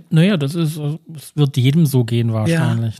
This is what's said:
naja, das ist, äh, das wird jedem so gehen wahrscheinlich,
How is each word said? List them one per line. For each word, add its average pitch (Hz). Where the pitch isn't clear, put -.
naja, 175
das 143
ist, 156
äh, 151
das -
wird 143
jedem 139
so 131
gehen 117
wahrscheinlich, 117